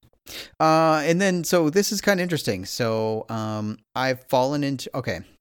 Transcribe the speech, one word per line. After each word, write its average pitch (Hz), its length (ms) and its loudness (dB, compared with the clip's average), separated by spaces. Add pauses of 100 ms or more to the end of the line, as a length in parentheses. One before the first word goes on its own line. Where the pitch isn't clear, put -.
(580)
Uh, 160 460 4
and 170 160 2
then, 180 240 2
so 165 260 2
this 196 220 2
is 202 80 -4
kinda 190 220 2
interesting. 135 420 -2
So, 110 640 -2
um, 107 500 -6 (160)
I've 127 340 -2
fallen 139 360 2
into, 139 320 -6
okay, 104 240 -4 (200)